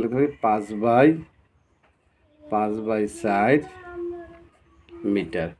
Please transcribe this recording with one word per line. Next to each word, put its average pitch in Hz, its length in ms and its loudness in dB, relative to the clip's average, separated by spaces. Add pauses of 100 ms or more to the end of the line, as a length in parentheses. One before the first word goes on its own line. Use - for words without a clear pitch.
লিখতে 117 160 -2
পারি? 143 120 2 (140)
পাঁচ 107 200 2 (200)
by, 120 220 6 (1500)
পাঁচ 104 200 -2 (160)
by 107 140 0 (200)
চার 104 300 2 (1600)
মিটার, 85 340 -4 (120)